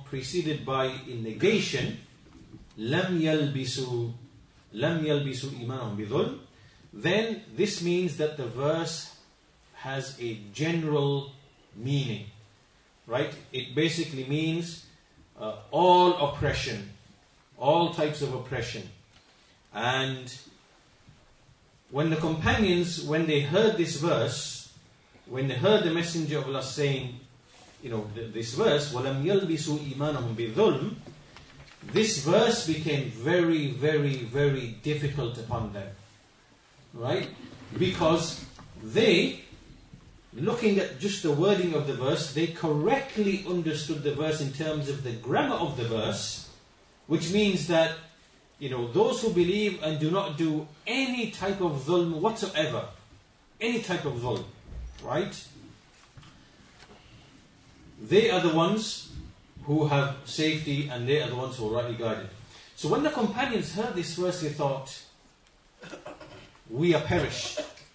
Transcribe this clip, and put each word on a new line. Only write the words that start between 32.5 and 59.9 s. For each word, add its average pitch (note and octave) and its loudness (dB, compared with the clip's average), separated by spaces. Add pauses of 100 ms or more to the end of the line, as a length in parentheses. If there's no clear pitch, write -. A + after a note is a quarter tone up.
became D3 0
very, D#3 2
very, C#3 2
very B2 0
difficult C#3 -2
upon A2 -4
them, G2 -8 (1080)
right? C3+ -2 (500)
Because E3+ 2 (400)
they, E3+ 4 (880)
looking G3 2
at B2+ -2
just G3 -2
the D#3 2
wording F3 4
of C#3 0
the C#3 -2
verse, C3 0
they D#3+ 2
correctly F3+ 0
understood D#3+ -2
the C#3+ 0
verse D#3 0
in C3 -4
terms D3+ -4
of B2+ -6
the A#2+ -4
grammar F#3 0
of - -2
the A#2+ -4
verse, G#2+ -4 (580)
which E3 0
means G3 2
that, D#3+ 4 (640)
you C#3 -6
know, A#2+ -4
those A#3 4
who A3 0
believe F3+ 2
and D#3 -2
do D#3 2
not F#3+ 0
do D#3 0 (200)
any B3 -2
type G3 -2
of D3 0
dhulm E3+ 2
whatsoever, G3+ -2 (720)
any A#3 0
type D#3 -4
of B2+ -2
dhulm, A#2 -2 (580)
right? D3+ -2 (2750)
They F3+ 6
are F3+ 4
the E3 4
ones G3 2 (540)
who D3 2
have C#3 2 (100)